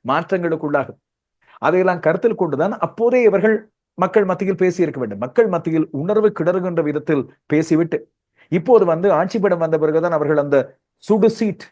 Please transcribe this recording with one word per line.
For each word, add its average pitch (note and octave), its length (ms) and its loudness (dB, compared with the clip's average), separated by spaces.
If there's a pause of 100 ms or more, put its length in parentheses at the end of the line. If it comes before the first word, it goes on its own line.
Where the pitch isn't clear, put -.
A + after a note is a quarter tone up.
மாற்றங்களுக்குள்ளாகும். D#3+ 960 -2 (600)
அதையெல்லாம் F3+ 420 0
கருத்தில் F3 360 0
கொண்டுதான் D#3+ 400 -2
அப்போதே A#3 440 0
இவர்கள் G#3 340 4 (400)
மக்கள் F#3+ 280 2
மத்தியில் F#3 340 -2
பேசியிருக்க F3 400 0
வேண்டும். G#2 220 -6
மக்கள் G#3 260 0
மத்தியில் D#3+ 460 -2
உணர்வு G#3 380 2
கிடறுகின்ற F3+ 520 -2
விதத்தில் D3 400 -2 (240)
பேசிவிட்டு, D#3+ 500 0 (540)
இப்போது F#3+ 340 4
வந்து E3+ 260 0
ஆட்சி F3+ 280 0
படம் F3+ 240 0
வந்த D#3+ 140 0
பிறகுதான் D#3+ 380 0
அவர்கள் D3 260 0
அந்த C#3+ 160 0 (460)
சுடு G#3+ 260 2
சீட், A3 420 -4